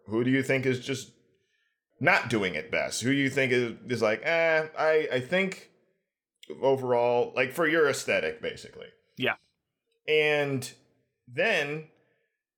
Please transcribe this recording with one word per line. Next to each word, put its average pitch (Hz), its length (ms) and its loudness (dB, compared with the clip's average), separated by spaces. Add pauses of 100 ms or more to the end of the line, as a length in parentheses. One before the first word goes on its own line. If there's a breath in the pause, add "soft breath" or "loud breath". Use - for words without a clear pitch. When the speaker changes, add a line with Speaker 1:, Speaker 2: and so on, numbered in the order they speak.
Speaker 1:
who 113 180 0
do 127 60 2
you 135 120 4
think 131 220 0
is 127 160 0
just 131 300 -8 (920)
not 170 280 2
doing 98 240 0
it 76 160 -6
best? 73 320 -2
Who 120 80 0
do 139 80 2
you 139 100 0
think 127 240 0
is, 123 220 0 (120)
is 117 140 -2
like, 110 240 2
"Eh, 160 420 2 (120)
I, 156 340 2
I 127 80 0
think 185 480 -2 (960)
overall," 123 720 2
like, 127 160 0
for 165 160 0
your 156 220 4
aesthetic, 92 500 -2
basically. - 460 -12 (320)
Speaker 2:
Yeah. 123 160 -2 (760)
Speaker 1:
And 147 640 0 (560)
then, 156 600 -2 (680)